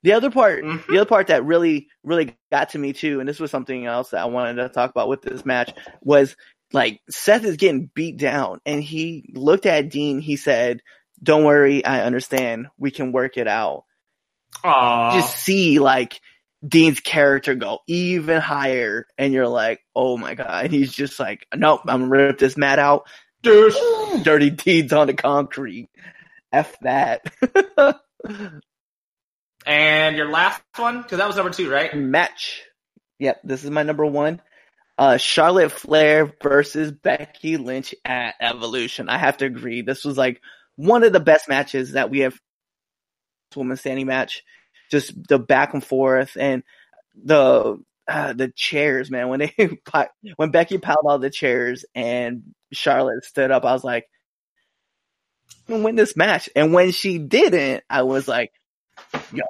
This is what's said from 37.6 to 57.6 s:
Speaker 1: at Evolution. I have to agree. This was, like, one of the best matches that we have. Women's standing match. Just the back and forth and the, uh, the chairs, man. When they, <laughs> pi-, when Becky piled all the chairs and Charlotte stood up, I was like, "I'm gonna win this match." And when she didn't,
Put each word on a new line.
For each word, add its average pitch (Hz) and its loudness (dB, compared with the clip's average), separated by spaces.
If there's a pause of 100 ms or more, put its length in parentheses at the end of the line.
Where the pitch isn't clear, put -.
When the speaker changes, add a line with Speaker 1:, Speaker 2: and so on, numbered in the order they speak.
Speaker 1:
at 123 -6
Evolution. 117 -6
I 127 0
have 143 0
to 139 -4
agree. 120 -8
This 131 -8
was, 139 -6
like, 127 -2 (340)
one 226 2
of 214 6
the 190 6
best 156 4
matches 135 -4
that 131 -2
we 135 -2
have. 131 -2 (1160)
Women's 131 -8
standing 135 -6
match. 131 -4 (460)
Just 143 -2 (140)
the 143 4
back 135 0
and 139 -8
forth 131 0
and 131 -2 (520)
the, 127 2 (280)
uh, 143 -6
the 127 -4
chairs, 143 -2
man. 127 -4
When 135 -4
they, 151 -2
<laughs> - -20
pi-, - 0 (280)
when 156 -2
Becky 170 2
piled 151 0
all 143 2
the 131 -4
chairs 123 -2
and 120 -6 (200)
Charlotte 131 -2
stood 135 -2
up, 131 2
I 123 2
was 131 -4
like, 120 -6 (1600)
"I'm 226 -8
gonna 214 -2
win 226 0
this 214 2
match." 208 0
And 156 4
when 180 6
she 180 -4
didn't, 151 2